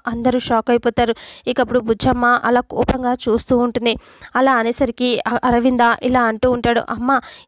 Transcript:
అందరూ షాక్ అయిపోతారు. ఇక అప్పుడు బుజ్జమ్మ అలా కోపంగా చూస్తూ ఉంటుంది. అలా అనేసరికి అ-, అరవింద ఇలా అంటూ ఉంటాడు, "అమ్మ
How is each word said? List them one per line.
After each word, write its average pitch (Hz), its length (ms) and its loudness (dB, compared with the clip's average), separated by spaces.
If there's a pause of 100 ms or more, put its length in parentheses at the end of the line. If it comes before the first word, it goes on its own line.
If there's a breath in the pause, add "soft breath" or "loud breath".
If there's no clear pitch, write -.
అందరూ 240 320 0
షాక్ 233 300 -2
అయిపోతారు. 233 460 0 (320 loud breath)
ఇక 247 140 0
అప్పుడు 247 180 0
బుజ్జమ్మ 240 460 0 (180)
అలా 240 180 2
కోపంగా 247 520 -2
చూస్తూ 247 440 0
ఉంటుంది. 233 360 0 (420 loud breath)
అలా 262 180 4
అనేసరికి 240 560 0 (180)
అ-, 226 160 -2
అరవింద 247 360 2 (240)
ఇలా 254 180 2
అంటూ 226 300 0
ఉంటాడు, 240 380 0
"అమ్మ 240 300 0 (280 loud breath)